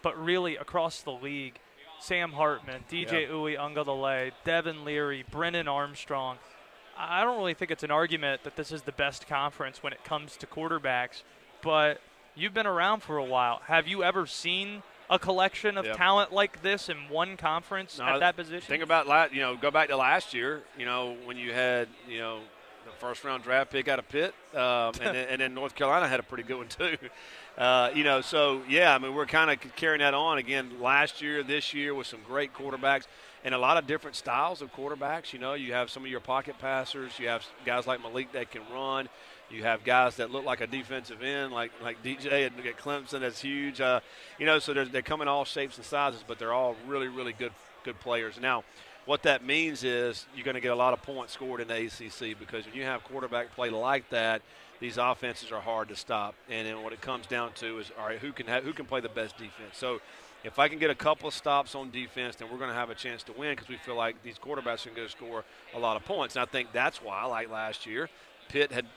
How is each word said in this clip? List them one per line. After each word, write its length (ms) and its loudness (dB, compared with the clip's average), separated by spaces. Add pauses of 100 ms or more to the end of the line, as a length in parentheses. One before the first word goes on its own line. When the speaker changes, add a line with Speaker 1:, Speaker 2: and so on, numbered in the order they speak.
Speaker 1:
but 200 -2
really 360 0
across 460 -2
the 100 -8
league, 480 -8 (400)
Sam 320 0
Hartman, 560 0
D 160 -4
J 220 0
Speaker 2:
Yeah. 20 -6
Speaker 1:
Uiagalelei, 1040 -2 (120)
Devin 400 0
Leary, 460 -2
Brennan 380 -2
Armstrong. 680 -4 (600)
I 240 2
don't 140 2
really 180 0
think 160 -6
it's 140 -4
an 60 -2
argument 520 2
that 140 -10
this 160 -6
is 100 -8
the 100 -6
best 360 -4
conference 560 -2
when 80 -4
it 100 -14
comes 360 -6
to 80 -12
quarterbacks, 760 -2 (380)
but 400 4 (340)
you've 200 -4
been 120 2
around 380 2
for 140 -2
a 60 0
while. 420 2
Have 200 4
you 160 -2
ever 240 2
seen 560 -4 (280)
a 80 6
collection 600 2
of 60 -2
Speaker 2:
Yeah. 80 -2
Speaker 1:
talent 400 6
like 300 2
this 260 0
in 200 -8
one 280 0
conference 600 -4
Speaker 2:
No, 80 -4
Speaker 1:
at 80 4
Speaker 2:
I 60 4
Speaker 1:
that 160 4
position? 300 -8
Speaker 2:
think 160 0
about 240 6
la-, 240 8
you 100 -2
know, 140 2
go 160 2
back 200 6
to 60 2
last 380 4
year, 300 -2 (140)
you 80 -4
know, 380 -2
when 120 -8
you 160 -4
had, 360 2 (200)
you 100 -6
know, 220 -4 (440)
the 60 -16
first 320 -8
round 220 -4
draft 260 2
pick 160 0
out 140 2
of 80 -12
Pitt, 260 0 (200)
um, 60 0 (360)
Speaker 1:
<laughs> 40 -8
Speaker 2:
and 140 0
then, 140 -2
and 120 0
then 140 0
North 220 -6
Carolina 320 4
had 100 4
a 60 -2
pretty 180 -8
good 140 -4
one 100 -8
too. 300 0 (600)
Uh, 380 6
you 80 4
know, 200 6
so 460 4
yeah, 260 10
I 40 6
mean, 160 -2
we're 120 0
kinda 360 6
c-, 140 -14
carrying 240 2
that 140 6
on 240 2
again 420 -2
last 400 4
year, 220 -2
this 320 -2
year 200 -2
with 120 -6
some 200 -12
great 280 -2
quarterbacks 520 0 (380)
and 100 0
a 40 2
lot 180 8
of 100 2
different 300 -4
styles 460 0
of 120 -14
quarterbacks. 580 -6
You 60 -12
know, 140 -4
you 220 -4
have 160 0
some 120 -12
of 80 -8
your 100 -4
pocket 380 -2
passers, 600 -4
you 80 0
have 140 0
s-, 80 -16 (140)
guys 220 0
like 160 -2
Malik 300 -6
that 180 -6
can 120 -12 (100)
run, 360 -4 (420)
you 120 -10
have 220 2
guys 320 6
that 160 -4
look 140 -6
like 160 0
a 40 -4
defensive 560 -8
end, 300 -4
like, 180 -4 (120)
like 200 -8
D 140 -4
J 280 2
at, 140 -2
at 200 -8
Clemson, 420 -6
that's 200 -4
huge. 400 -4
Uh, 200 4 (380)
you 80 0
know, 120 6
so 160 -2
they're, 120 2
they're 160 -2
coming 260 -2
all 160 2
shapes 320 -6
and 100 -16
sizes, 400 0
but 120 -8
they're 160 -2
all 200 2 (140)
really, 200 -2
really 260 -6
good, 180 -6 (320)
good 160 -8
players. 400 -2
Now, 240 0 (400)
what 200 2
that 200 6
means 380 0
is 520 0
you're 100 -12
gonna 160 -4
get 100 0
a 60 4
lot 180 6
of 80 -6
points 300 -10
scored 280 -6
in 80 -6
the 60 -2
A 140 -2
C 200 -12
C 260 -8
because 300 -10
when 100 -16
you 100 -6
have 200 -4
quarterback 480 -4
play 160 -2
like 420 0
that, 300 2 (420)
these 160 -6
offenses 540 0
are 80 -6
hard 280 -2
to 80 -10
stop. 380 -4 (160)
And 160 -4
then 160 -8
what 100 -8
it 80 -12
comes 280 -6
down 260 -2
to 240 -8
is, 180 -12
all 80 -8
right, 140 -4
who 140 -10
can 160 -10
ha-, 120 2
who 120 -8
can 120 -10
play 160 -4
the 80 -8
best 300 -8
defense? 360 -16
So 260 -6 (420)
if 160 -8
I 80 8
can 140 -2
get 100 4
a 60 2
couple 320 0
of 60 -6
stops 420 0
on 160 -10
defense, 420 -6
then 160 -14
we're 80 -10
gonna 160 -6
have 160 -2
a 60 -8
chance 260 -8
to 100 -14
win 220 -4
'cause 140 -12
we 80 -10
feel 180 -10
like 300 -2
these 140 -14
quarterbacks 500 -6
are 20 -14
gonna 180 -10
score 360 -10 (280)
a 60 -8
lot 180 2
of 80 -6
points. 300 -4
And 80 0
I 40 0
think 260 -4
that's 280 0
why, 260 -6
like 220 -4
last 380 -6
year, 240 -6 (380)
Pitt 240 2
had 120 -2 (120)